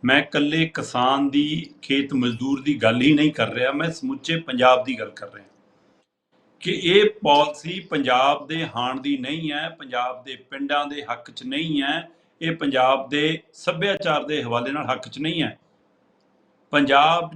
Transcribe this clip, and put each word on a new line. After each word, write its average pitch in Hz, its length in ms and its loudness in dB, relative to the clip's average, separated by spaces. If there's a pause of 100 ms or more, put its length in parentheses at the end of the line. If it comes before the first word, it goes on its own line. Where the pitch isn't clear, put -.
ਮੈਂ 135 180 4
ਇਕੱਲੇ 151 440 0
ਕਿਸਾਨ 135 640 0
ਦੀ, 151 520 -2
ਖੇਤ 139 320 -2
ਮਜ਼ਦੂਰ 127 480 0
ਦੀ 147 120 0
ਗੱਲ 117 280 2
ਹੀ 151 120 6
ਨਹੀਂ 151 180 4
ਕਰ 110 160 -2
ਰਿਹਾ, 127 240 -2
ਮੈਂ 160 180 -2
ਸਮੁੱਚੇ 139 460 -6
ਪੰਜਾਬ 127 480 4
ਦੀ 127 140 -6
ਗੱਲ 104 120 -8
ਕਰ - 220 -18
ਰਿਹਾ 101 140 -20 (1120)
ਕਿ 185 120 -4
ਇਹ 196 380 4
ਪਾਲਿਸੀ 175 680 2
ਪੰਜਾਬ 139 680 2
ਦੇ 160 200 -6 (100)
ਹਾਣ 127 240 -4
ਦੀ 143 180 -2
ਨਹੀਂ 151 340 -6
ਹੈ, 151 160 -6
ਪੰਜਾਬ 123 560 -6
ਦੇ 131 120 -14
ਪਿੰਡਾਂ 143 500 -4
ਦੇ 143 180 -10
ਹੱਕ 120 260 -10
'ਚ 117 120 -18
ਨਹੀਂ 143 400 -4
ਹੈ, 156 260 -4 (340)
ਇਹ 165 140 -4
ਪੰਜਾਬ 131 520 2
ਦੇ 151 340 -2 (100)
ਸੱਭਿਆਚਾਰ 170 720 -2
ਦੇ 147 180 -4
ਹਵਾਲੇ 120 300 -2
ਨਾਲ 143 200 -6
ਹੱਕ - 160 -8
'ਚ - 100 -16
ਨਹੀਂ 156 240 -2
ਹੈ। 113 160 -4 (1120)
ਪੰਜਾਬ 147 640 4